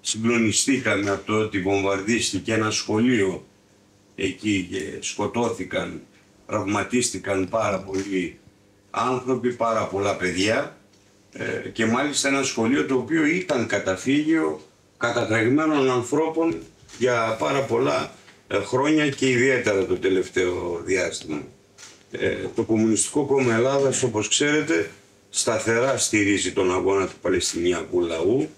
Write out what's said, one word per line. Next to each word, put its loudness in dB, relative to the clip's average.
συγκλονιστήκαμε 0
από -4
το -2
ότι 0
βομβαρδίστηκε 0
ένα 0
σχολείο 0
εκεί -2
και -6
σκοτώθηκαν, -4
τραυματίστηκαν -2
πάρα 0
πολλοί -4
άνθρωποι, 0
πάρα 0
πολλά 0
παιδιά, 0
ε, -8
και -2
μάλιστα 0
ένα 2
σχολείο 2
το 0
οποίο 2
ήταν 0
καταφύγιο 0
κατατρεγμένων 2
ανθρώπων 0
για 0
πάρα 0
πολλά, 0
ε, -2
χρόνια 2
και 0
ιδιαίτερα 2
το 0
τελευταίο -2
διάστημα. -4
Ε, -2
το 0
Κομμουνιστικό 2
Κόμμα 2
Ελλάδας, 2
όπως 0
ξέρετε, 2
σταθερά 0
στηρίζει 2
τον 2
αγώνα 2
του -10
Παλαιστινιακού 0
λαού. 0